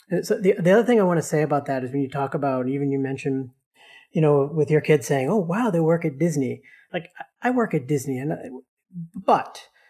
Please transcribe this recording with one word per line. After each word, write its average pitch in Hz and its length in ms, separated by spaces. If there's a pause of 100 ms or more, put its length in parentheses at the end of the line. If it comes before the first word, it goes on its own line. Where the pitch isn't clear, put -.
And 175 160
so - 140
the, 196 180
the 175 140
other 220 120
thing 226 160
I 202 40
wanna 175 180
say 151 200
about 143 240
that 135 180
is 123 80
when 139 100
you 131 80
talk 139 240
about, 131 360
even 139 220
you 139 60
mentioned, 135 520 (640)
you 165 80
know, 147 320
with 151 180
your 151 100
kids 147 240
saying, 139 240
"Oh, 208 80
wow, 202 320
they 170 100
work 165 260
at 139 120
Disney." 139 440 (320)
Like, 170 160 (100)
I, - 300
I - 20
work 240 220
at 135 140
Disney, 135 300
and 147 160
I, 165 40 (760)
but - 540 (220)